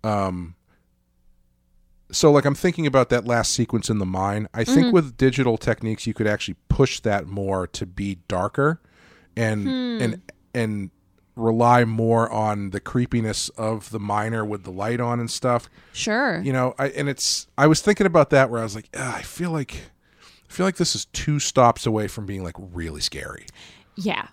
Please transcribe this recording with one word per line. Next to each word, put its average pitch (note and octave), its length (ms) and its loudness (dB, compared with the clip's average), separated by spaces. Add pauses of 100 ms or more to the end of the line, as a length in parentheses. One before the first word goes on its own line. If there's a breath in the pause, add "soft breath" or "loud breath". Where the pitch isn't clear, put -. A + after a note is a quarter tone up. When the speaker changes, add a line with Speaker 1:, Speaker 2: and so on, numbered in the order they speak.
Speaker 1:
um, F#2 520 -2 (1600)
so, - 180 6
like, D3 140 6
I'm C#3 100 2
thinking E3+ 320 0
about C3 220 4
that A#2+ 180 0
last A#2 260 2
sequence A2+ 380 -2
in G#2+ 80 0
the G2 80 -2
mine. G2+ 480 -2
I A#2 80 -2
think C4 240 4
Speaker 2:
Mm-hmm. A#3+ 60 2
Speaker 1:
with D3+ 240 2
digital B2+ 420 2
techniques, A2 480 -4
you A2+ 80 -4
could G#2+ 140 0
actually G#2 260 -2 (140)
push - 320 2
that G2+ 260 -2
more F#2+ 420 -4
to - 160 -8
be F#2+ 340 -6 (100)
darker A#2+ 520 0 (560 soft breath)
and, A2 280 0
Speaker 2:
Hmm. B3+ 380 -4
Speaker 1:
and, A#2 200 -4 (320)
and G#2+ 360 -4 (440)
rely A#2+ 500 4
more A2+ 460 2
on G#2 400 -2
the G2 100 -6
creepiness A#2 680 -2
of A2 400 -6
the G#2+ 80 -8
miner G#2+ 460 -4
with G#2 180 -6
the F#2+ 80 -14
light G#2+ 300 -4
on A#2+ 180 -2
and A#2 120 -4
stuff. A#2+ 380 0 (240 soft breath)
Speaker 2:
Sure. A3 500 -2
Speaker 1:
You C#3 100 -2
know, B2+ 260 0
I, C3+ 120 -2
and C#3+ 180 -4
it's, - 400 -4 (100)
I C#3 80 6
was D#3 160 6
thinking G#3 240 2
about E3 240 6
that C3+ 200 6
where A#2 100 -2
I - 20 -4
was G#2 140 -6
like, A2 180 -14
"Ugh, B2+ 220 -6
I - 60 -12
feel - 280 -8
like, - 400 -6 (580 soft breath)
I - 40 -20
feel - 120 -2
like F#3+ 120 0
this - 180 0
is - 120 -6
two - 340 -2
stops - 460 4
away G#2+ 200 0
from G2+ 180 -8
being, G2 200 -8
like, E2 120 -8
really F2 440 -10
scary." - 460 -8 (500 loud breath)
Speaker 2:
Yeah. F3 360 -4